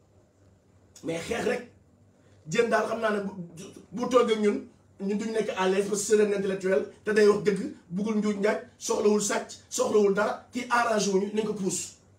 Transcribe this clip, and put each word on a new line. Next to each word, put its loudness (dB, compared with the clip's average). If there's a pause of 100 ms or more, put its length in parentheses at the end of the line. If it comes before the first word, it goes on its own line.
(1040)
Mais -4
xeex -6
rek. -4 (800)
Diène 0
daal 2
xam -4
naa 0
ne 0
bu, -6 (600)
bu -4
toogee 4
ñun, 2 (400)
ñun -2
duñ -4
nekk -2
à 2
l'aise 2
parce -2
que -6 (100)
c'est 6
un 2
intellectuel, 0 (180)
te -2
day 6
wax 4
dëgg, 0 (160)
buggul -2
njuuj 0
njaaj, 0 (200)
soxlawul 2
sàcc, -4 (100)
soxlawul 2
dara, -2
kii -8
arrangé 2
wuñu, 0
nañ 0
ko -4
pousse. -6 (220)